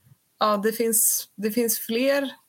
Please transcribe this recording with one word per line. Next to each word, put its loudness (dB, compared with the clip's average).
ja, 2
det 0
finns, 0
det -4
finns 0
fler, 0